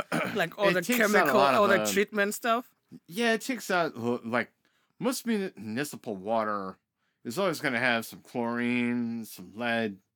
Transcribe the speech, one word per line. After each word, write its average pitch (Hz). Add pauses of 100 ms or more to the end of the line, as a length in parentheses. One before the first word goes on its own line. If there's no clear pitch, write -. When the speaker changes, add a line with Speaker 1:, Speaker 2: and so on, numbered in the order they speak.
(120)
Speaker 1:
<clears throat> -
Speaker 2:
like, 196
all 202
Speaker 1:
It 180
Speaker 2:
the 180
Speaker 1:
takes 240
out 214
a 202
Speaker 2:
chemical, 160
Speaker 1:
lot 139
of 120
Speaker 2:
all 104
the 113
Speaker 1:
the 107
Speaker 2:
treatment 101
stuff? - (380)
Speaker 1:
Yeah, 226
it 226
takes 240
out, 170
l-, 120
like, 113 (480)
most 247
muni-, 208
municipal 110
water 101 (480)
is 120
always 180
gonna 131
have 120
some -
chlorine, 120
some 90
lead, 113 (200)